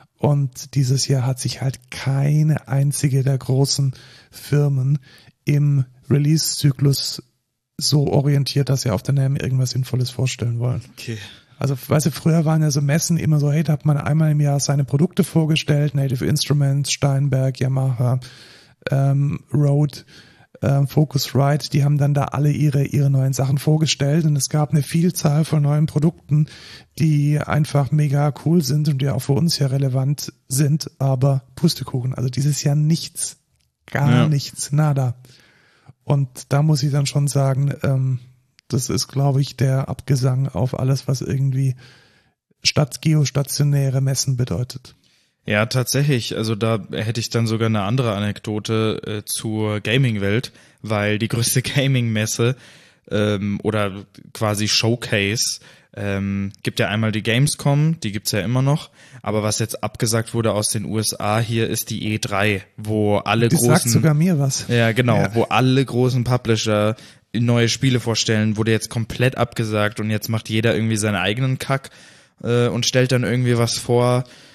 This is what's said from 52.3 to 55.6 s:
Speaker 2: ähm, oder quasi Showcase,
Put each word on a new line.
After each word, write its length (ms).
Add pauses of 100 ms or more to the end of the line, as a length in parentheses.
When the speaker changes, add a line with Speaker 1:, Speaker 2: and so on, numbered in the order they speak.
Speaker 2:
ähm, 520
oder 440 (280)
quasi 360
Showcase, 880 (340)